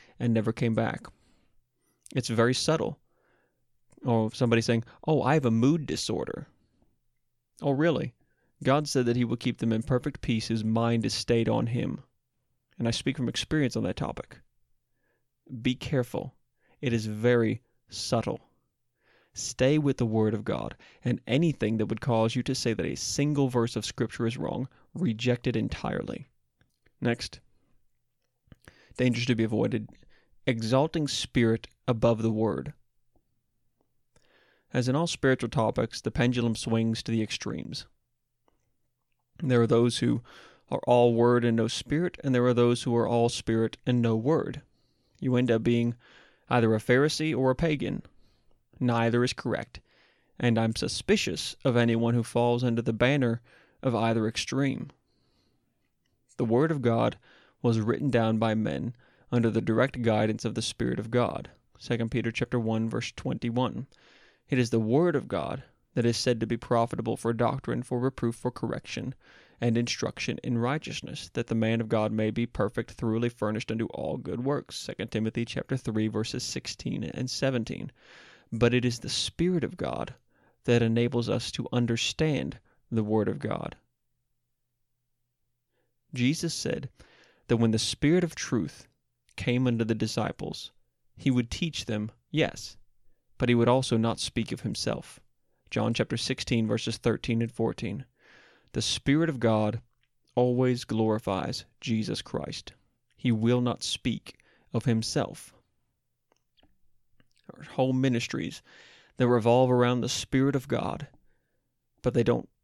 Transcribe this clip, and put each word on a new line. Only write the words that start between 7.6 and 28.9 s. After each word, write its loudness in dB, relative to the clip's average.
Oh, 0
really? 0
God 2
said 2
that 2
he 2
will 0
keep -2
them 0
in 2
perfect -2
peace -2
whose -2
mind 2
is -2
stayed 0
on 0
him. -4
And -2
I 2
speak -4
from -2
experience -2
on 0
that -2
topic. -8
Be 0
careful. -4
It 0
is 0
very 2
subtle. -4
Stay 0
with 2
the 2
Word 2
of -6
God, -6
and 0
anything 2
that 0
would -4
cause 2
you 0
to -2
say -2
that -2
a -4
single 0
verse 0
of -4
Scripture -4
is -2
wrong, -4
reject 0
it 0
entirely. -4
Next, -4